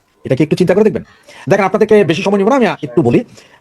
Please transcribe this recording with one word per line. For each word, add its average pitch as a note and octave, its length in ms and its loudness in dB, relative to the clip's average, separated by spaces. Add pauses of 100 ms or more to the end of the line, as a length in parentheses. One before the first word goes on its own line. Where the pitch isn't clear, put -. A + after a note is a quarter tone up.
(240)
এটা B2+ 120 -2
কি D3+ 60 2
একটু D#3 140 -2
চিন্তা F3+ 180 2
করে G#3 100 2
দেখবেন? A2 200 -2 (440)
দেখেন, G3 160 0
আপনাদেরকে G#3 400 2
বেশি E3 180 -2
সময় G3 160 -2
নিব G3 100 0
না, - 80 2
আমি A#3 100 2
একটু - 360 -2
বলি। C3+ 220 0 (360)